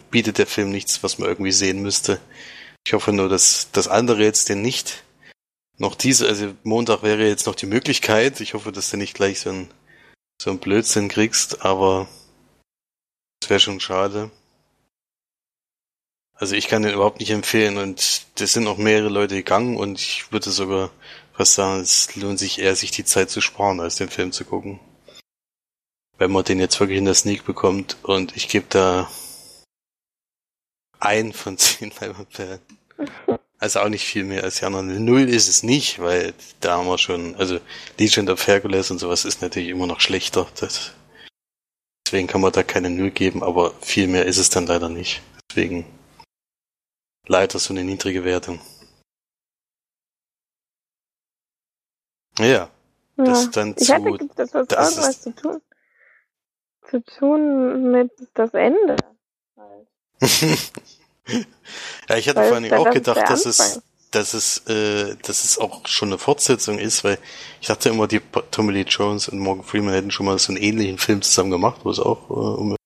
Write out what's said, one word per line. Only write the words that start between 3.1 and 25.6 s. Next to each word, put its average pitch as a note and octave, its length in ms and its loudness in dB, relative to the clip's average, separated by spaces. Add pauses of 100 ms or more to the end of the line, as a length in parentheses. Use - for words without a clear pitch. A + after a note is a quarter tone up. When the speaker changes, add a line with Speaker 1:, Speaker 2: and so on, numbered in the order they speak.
Speaker 1:
nur, G2 160 2
dass - 440 2
das F#2+ 160 0
andere A2+ 340 4
jetzt G#2+ 260 2
den G2+ 140 -2
nicht - 400 -4 (760)
noch G2+ 200 -2
diese, B2 320 2
also G#2 340 -2
Montag A2 400 0
wäre G#2+ 240 2
jetzt G#2 200 0
noch G2+ 100 -4
die - 100 -8
Möglichkeit. A2+ 760 0
Ich - 140 -10
hoffe, G#2+ 160 -8
dass F#2+ 200 -6
du G2+ 60 -6
nicht G2+ 180 -6
gleich G2 260 0
so - 100 -6
ein, F#2+ 200 -8 (720)
so - 100 -4
ein F#2+ 100 -4
Blödsinn G2+ 480 0
kriegst, - 560 -2
aber F#2+ 420 2 (1300)
das - 100 -4
wär G2+ 80 4
schon G2 220 0
schade. G2+ 500 -2 (2000)
Also G2 200 -6
ich G#2+ 140 -2
kann A2 140 2
den G#2 120 0
überhaupt G2+ 240 2
nicht G#2+ 120 -6
empfehlen G#2 480 0
und - 480 -4 (120)
es G2+ 140 0
sind A2+ 160 0
auch G2+ 80 -2
mehrere G#2+ 320 4
Leute G2+ 260 0
gegangen G#2+ 420 0
und G2 220 -6
ich - 320 -6
würde G#2 200 -4
sogar F#2+ 400 -2 (420)
fast - 220 4
sagen, F#2+ 260 0
es - 340 0
lohnt G2+ 240 -6
sich F#2+ 220 -4
eher, F#2+ 160 2
sich - 160 -4
die - 120 -6
Zeit F#2+ 260 0
zu - 100 -4
sparen, G2 400 0
als E2+ 160 -4
den F#2+ 140 -6
Film F#2 200 -6
zu F#2 140 -8
gucken. F#2+ 340 -8 (1400)